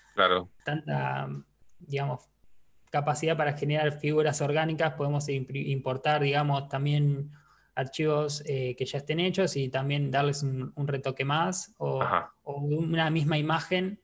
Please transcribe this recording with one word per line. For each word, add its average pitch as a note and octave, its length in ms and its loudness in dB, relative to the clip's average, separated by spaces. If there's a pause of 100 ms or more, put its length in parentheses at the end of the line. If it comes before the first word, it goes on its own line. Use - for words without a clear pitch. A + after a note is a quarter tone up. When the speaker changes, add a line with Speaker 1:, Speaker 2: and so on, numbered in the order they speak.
(140)
Speaker 1:
Claro. F#2 360 4 (140)
Speaker 2:
tanta, C#3 640 -2 (500)
digamos, C#3 500 -6 (600)
capacidad D3+ 460 0
para D3 200 0
generar D3 420 2
figuras D3+ 440 2
orgánicas, D#3 520 2
podemos C#3+ 340 0
impri-, C#3 420 -4
importar, C3+ 520 0
digamos, C#3+ 460 2
también C#3+ 600 2 (440)
archivos, D3 680 0
eh, C3 320 -4
que C3 80 -4
ya C#3+ 140 -4
estén D#3 220 -2
hechos F#3 360 2
y C3+ 140 0
también C#3 400 0
darles C#3+ 320 0
un, C3 320 -4
un C#3+ 140 -2
retoque C3+ 360 -2
más E3 540 -2
o, C#3 240 -2
Speaker 1:
Ajá. - 280 0 (120)
Speaker 2:
o C#3+ 180 -10
una D#3+ 480 0
misma D#3 300 2
imagen E3+ 640 0